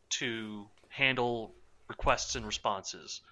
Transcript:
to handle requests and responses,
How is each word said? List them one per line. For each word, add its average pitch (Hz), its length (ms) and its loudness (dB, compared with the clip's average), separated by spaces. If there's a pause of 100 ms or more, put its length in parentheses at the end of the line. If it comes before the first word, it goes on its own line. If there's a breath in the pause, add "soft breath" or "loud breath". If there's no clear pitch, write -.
to 107 580 -2 (220)
handle 120 680 2 (320)
requests - 480 2
and 120 100 -2
responses, 98 760 -2 (120)